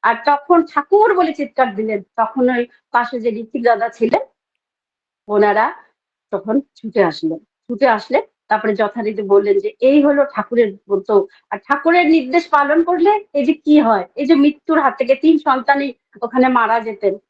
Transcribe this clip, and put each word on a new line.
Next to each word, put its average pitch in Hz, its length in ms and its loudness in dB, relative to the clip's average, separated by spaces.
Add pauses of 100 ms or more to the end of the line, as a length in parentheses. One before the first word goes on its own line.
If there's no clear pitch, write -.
আর 226 120 0 (120)
তখন 330 400 2
ঠাকুর 403 480 0
বলে 339 180 0
চিৎকার 254 420 -4
দিলেন। 214 280 -4 (140)
তখন 247 340 0
ওই 240 160 -2 (240)
পাশে 240 300 -4
যে 233 100 -2
ঋত্বিক 226 320 -8
দাদা 233 260 0
ছিলেন, 233 320 -2 (1080)
ওনারা 208 560 0 (460)
তখন 214 300 -4
ছুটে 220 440 -4
আসলেন। 160 340 -4
ছুটে - 500 -4
আসলে 233 380 -2 (220)
তারপরে 214 260 -2
যথারীতি 208 480 -4
বললেন 202 360 2
যে, 208 220 -4
"এই 277 220 4
হলো 285 220 2 (100)
ঠাকুরের 214 380 -2
ব্রত। 196 380 -6 (400)
আর 202 80 -8
ঠাকুরের 320 480 0
নির্দেশ 311 420 0
পালন 302 360 2
করলে 359 480 0
এই 285 120 -2
যে 302 80 0
কি 302 280 2
হয়, 214 340 0
এই 269 120 -6
যে 320 80 4
মৃত্যুর 294 460 0
হাত 269 180 0
থেকে 262 160 0
তিন 311 240 2
সন্তানই 277 540 -2 (300)
ওখানে 247 260 0
মারা 233 320 0
যেতেন।" 202 340 -4 (160)